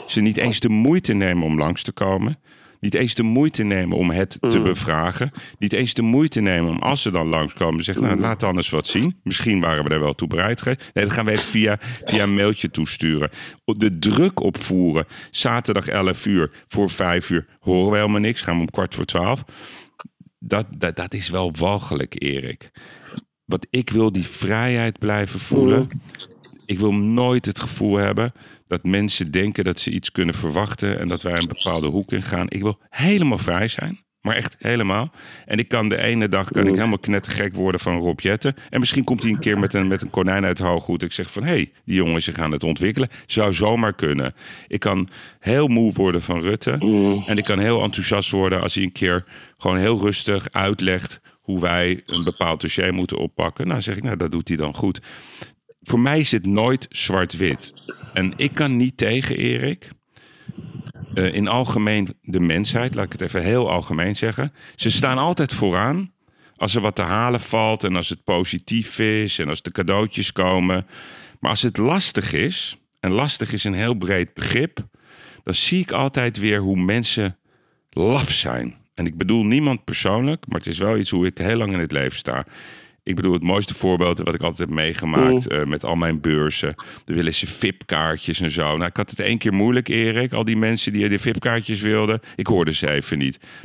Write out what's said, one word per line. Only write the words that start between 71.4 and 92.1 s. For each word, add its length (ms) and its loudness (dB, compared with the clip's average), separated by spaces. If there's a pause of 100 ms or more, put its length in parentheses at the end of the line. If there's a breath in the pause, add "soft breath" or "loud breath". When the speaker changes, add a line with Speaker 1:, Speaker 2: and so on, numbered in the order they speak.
Speaker 1:
Maar 100 0
als 120 0
het 140 0
lastig 560 0
is, 440 -2 (240)
en 100 -2
lastig 420 -2
is 120 -4
een 100 -2
heel 200 0
breed 400 -2
begrip, 440 -2 (680 loud breath)
dan 100 -2
zie 260 2
ik 120 -4
altijd 460 0
weer 220 2
hoe 160 0
mensen 640 0 (520)
laf 400 2
zijn. 440 -4 (200)
En 120 -4
ik 100 -6
bedoel 280 2
niemand 400 2
persoonlijk, 640 0
maar 100 -4
het 100 -8
is 100 -4
wel 200 0
iets 120 -2
hoe 160 4
ik 120 -2
heel 180 0
lang 160 0
in 60 0
het 140 -2
leven 260 -2
sta. 280 -4 (580 loud breath)
Ik 120 -2
bedoel, 160 2
het 100 2
mooiste 320 0
voorbeeld 440 2
wat 160 -2
ik 80 -4
altijd 260 -2
heb 80 -4
meegemaakt, 760 2
Speaker 2:
Mm. 60 0
Speaker 1:
eh, 100 0
met 180 -4
al 100 0
mijn 260 0
beurzen. 540 0 (300 loud breath)
Dan 120 -4
willen 180 0
ze 120 -4
vip-kaartjes 920 -2
en 100 -2
zo. 120 -2 (140)
Nou, 80 -2
ik 120 -4
had 140 -2
het 100 -16
één 180 0
keer 140 0
moeilijk, 360 2
Erik. 440 0
Al 120 0
die 120 0
mensen 360 0
die 160 2
de 100 2
vip-kaartjes 640 -2
wilden, 400 2 (160 loud breath)